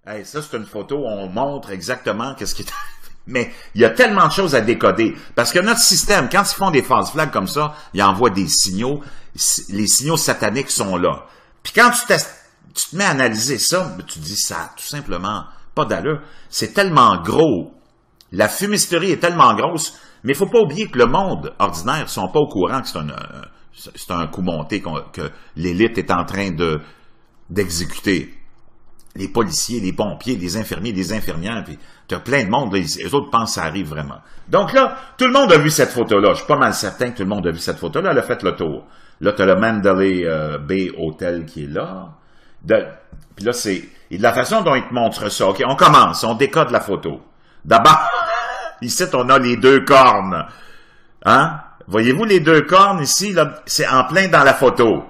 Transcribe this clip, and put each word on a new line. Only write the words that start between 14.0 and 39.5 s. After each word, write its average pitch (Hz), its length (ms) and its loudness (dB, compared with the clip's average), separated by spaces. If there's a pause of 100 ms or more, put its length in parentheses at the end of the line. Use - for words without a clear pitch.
tu - 140 -16
dis, « 156 180 -10
Ça - 180 -4
a 85 200 -8
tout - 80 -18
simplement 101 600 -8 (320)
pas 151 100 0
d'allure. » 165 360 -4 (280)
C'est - 240 -6
tellement 135 480 4
gros. 120 520 0 (580)
La 147 160 2
fumisterie 190 640 -2
est 143 100 -2
tellement 160 320 4
grosse. 143 460 -4 (240)
Mais 127 100 -2
il - 20 0
faut 196 140 -2
pas 233 100 4
oublier 208 280 -2
que 117 100 -8
le 120 100 6
monde 151 520 -2
ordinaire 110 500 -4
sont 95 180 -6
pas 151 120 0
au 147 80 2
courant 104 340 -2
que - 60 -10
c'est - 100 -10
un, 76 120 -8
euh, - 320 -16 (320)
c'est - 380 -16
un 85 160 -4
coup 95 140 -8
monté 82 400 -4
qu'on, 76 200 -8 (100)
que 76 200 -10 (240)
l'élite 90 420 0
est 90 140 -4
en 87 140 0
train 95 260 -6
de, 78 280 -2 (680)
d'exécuter. 87 840 -4 (840)
Les 98 120 -8
policiers, 110 540 -4
les 123 120 -4
pompiers, 107 440 -6
les 87 200 -6
infirmiers, 104 360 -8
les 92 180 -4
infirmières, 98 540 -6
puis 78 120 -16 (300)
t'as 90 120 -8
plein 127 260 -2
de 92 40 -4
monde, 120 240 -2
là, 98 60 0
ils, - 260 -6
eux - 100 -4
autres 143 140 -2
pensent 113 260 -2
que 92 60 -4
ça - 20 -4
arrive 82 260 -6
vraiment. 73 300 -10 (280)
Donc 180 260 0
là, 262 220 2 (220)
tout 254 80 2
le 247 80 2
monde 262 180 6
a 160 60 10
vu 151 120 4
cette 139 200 2
photo-là. 147 420 4
Je - 60 2
suis - 100 -12
pas 147 100 2
mal 120 160 2
certain 117 380 -4
que 113 60 -14
tout 101 60 -6
le 92 60 -4
monde 101 160 -4
a 85 60 0
vu 80 60 -8
cette - 220 -6
photo-là. 165 320 -2
Elle 135 80 4
a - 40 -2
fait - 200 -4
le 90 120 0
tour. 76 300 -6 (340)
Là, 101 140 2
t'as 98 120 2
le 92 100 8